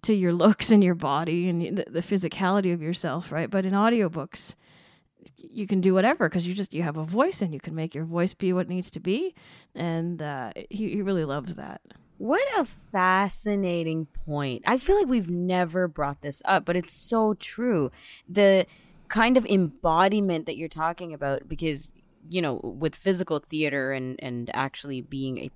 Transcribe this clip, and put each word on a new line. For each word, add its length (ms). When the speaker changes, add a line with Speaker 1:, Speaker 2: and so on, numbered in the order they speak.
Speaker 1:
to 120
your 180
looks 400
and 120
your 120
body 540
and 120
y-, 100
the, 180
the 120
physicality 720
of 80
yourself, 500
right? 180
But 160
in 80
audiobooks, 800
y-, 180
you 300
can 140
do 140
whatever 340
'cause 160
you 80
just, 220
you 80
have 120
a 80
voice 380
and 140
you 40
can 140
make 220
your 100
voice 300
be 180
what 140
it 20
needs 220
to 80
be. 340
And, 480
uh, 300
he, 220
he 100
really 240
loved 300
that. 260
Speaker 2:
What 260
a 60
fascinating 1400
point. 640
I 100
feel 180
like 120
we've 220
never 580
brought 340
this 240
up, 200
but 100
it's 180
so 400
true. 580
The 400
kind 300
of 100
embodiment 1000
that 100
you're 140
talking 440
about, 340
because, 460
you 120
know, 220
with 320
physical 440
theater 520
and, 300
and 320
actually 480
being 380
a 160